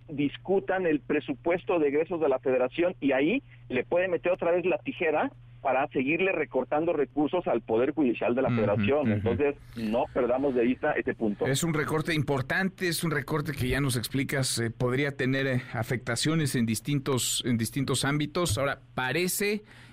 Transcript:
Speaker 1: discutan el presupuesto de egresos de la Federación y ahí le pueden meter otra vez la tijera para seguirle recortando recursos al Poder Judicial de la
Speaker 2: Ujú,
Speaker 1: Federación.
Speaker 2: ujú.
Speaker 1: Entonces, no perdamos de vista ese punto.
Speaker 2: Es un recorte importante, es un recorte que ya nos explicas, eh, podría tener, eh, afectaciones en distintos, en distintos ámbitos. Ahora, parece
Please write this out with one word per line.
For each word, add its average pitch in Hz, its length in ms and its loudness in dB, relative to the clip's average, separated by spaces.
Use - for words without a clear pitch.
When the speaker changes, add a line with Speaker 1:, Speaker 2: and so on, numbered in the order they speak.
Speaker 1:
discutan 185 760 -2
el 156 140 2
presupuesto 170 800 -2
de 147 80 4
egresos 160 320 0
de 156 100 2
la 131 100 2
Federación 131 600 0
y 135 140 2
ahí 156 280 2
le 127 160 -2
pueden 180 260 0
meter 175 220 0
otra 170 180 0
vez 175 140 2
la 170 120 0
tijera 170 540 -2
para 131 280 0
seguirle 160 420 0
recortando 151 640 0
recursos 147 520 0
al 123 140 0
Poder 117 320 0
Judicial 123 420 2
de 123 100 0
la 127 40 2
Speaker 2:
Ujú, 120 100 2
Speaker 1:
Federación. 110 420 2
Speaker 2:
ujú. 127 120 2
Speaker 1:
Entonces, 117 440 0
no 113 380 -2
perdamos 131 420 2
de 123 80 4
vista 127 300 0
ese 117 200 -2
punto. 107 340 -2
Speaker 2:
Es 135 180 0
un 165 80 0
recorte 151 400 -2
importante, 156 760 -2
es 165 160 -2
un 165 80 0
recorte 147 400 -2
que 127 160 -2
ya 131 140 2
nos 127 160 2
explicas, 131 640 -2
eh, 117 120 0
podría 135 460 0
tener, 135 300 2
eh, 123 140 0
afectaciones 127 840 0
en 120 100 2
distintos, 131 800 0
en 120 120 2
distintos 127 480 -2
ámbitos. 147 520 0
Ahora, 135 220 -2
parece 180 680 0